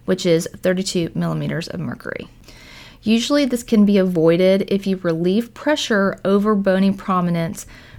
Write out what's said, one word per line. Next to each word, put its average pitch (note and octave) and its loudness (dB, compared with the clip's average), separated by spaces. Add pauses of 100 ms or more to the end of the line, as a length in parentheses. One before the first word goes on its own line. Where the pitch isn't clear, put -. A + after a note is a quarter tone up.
which F#3 -2
is E3+ 2
thirty-two F#3 -2
millimeters D#3+ -6
of F3 -10
mercury. - -10 (760)
Usually A#3+ 2
this A#3+ -4
can G#3 4
be G3+ 4
avoided F#3 4
if G3 -2
you F#3+ -2
relieve F3+ -2
pressure A3 -2
over G3+ 2
bony G3 2
prominence F3 -2 (320)